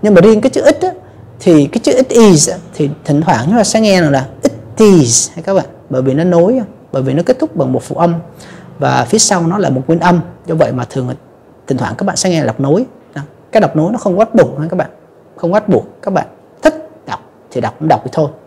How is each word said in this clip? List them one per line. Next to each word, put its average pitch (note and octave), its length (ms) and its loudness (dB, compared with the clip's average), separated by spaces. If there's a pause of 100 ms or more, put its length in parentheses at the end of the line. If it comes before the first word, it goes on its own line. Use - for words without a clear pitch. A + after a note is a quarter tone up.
Nhưng G#3 120 2
mà F3 80 8
riêng G#3+ 200 6
cái C4 80 0
chữ - 160 -4
it - 160 4
á, F#4 80 0 (500)
thì D#3+ 280 4
cái - 120 -4
chữ - 160 0
it B3+ 140 0
is G3+ 400 4
á, F#3 80 -6 (160)
thì C#3+ 160 -4 (160)
thỉnh D3 160 0
thoảng D3+ 240 0
chúng F#3 100 0
ta A#3 80 2
sẽ A3 180 0
nghe G3+ 200 2
rằng D3+ 100 2
là C3+ 160 -2 (160)
it - 100 0 (240)
is F3 560 4
hay - 100 -12
các G3 100 -4
bạn, F#3 120 0 (240)
bởi C3 120 -2
vì C3 120 0
nó D#3 100 0
nối, F3+ 380 2 (300)
bởi C3+ 100 -2
vì C3 120 -2
nó D#3 120 0
kết B3+ 140 0
thúc D#4+ 160 -4
bằng C3 180 -2
một B2 100 -4
phụ - 120 -10
âm E3+ 200 0 (640)
và C3 300 0
phía G#3 80 0
sau F3+ 300 0
nó F3+ 100 -2
là F#3 120 -2
một C3 180 -2
nguyên E3 120 0
âm. F3 200 2 (260)
Do E3 100 -4
vậy C#3+ 160 0
mà B2 180 -4
thường B2+ 200 -6 (580)
thỉnh C3+ 100 -2
thoảng - 200 -4
các - 80 -6
bạn F#3 100 -2
sẽ F#3+ 140 -2
nghe D#3+ 160 0
đọc A2+ 140 -4
nối. D3+ 260 0 (300)
Đó. D3 60 -14 (300)
Cái A3 100 2
đọc - 140 -2
nối D#3+ 160 0
nó A#3+ 60 -4
không F#3+ 200 -2
bắt A3 180 0
buộc C#3 240 2
ha D3+ 100 -6
các F3+ 60 -6
bạn, F3+ 140 -4 (460)
không E3+ 160 -4
bắt G#3+ 180 0
buộc B2+ 160 2 (160)
các G3+ 120 -6
bạn E3 140 -2 (340)
thích - 280 -2 (180)
đọc A2+ 120 -10 (320)
thì B2 100 -4
đọc, A2+ 180 -4
không D3+ 80 -4
đọc C#3+ 160 -2
thì - 100 -10
thôi. D3+ 160 -2 (180)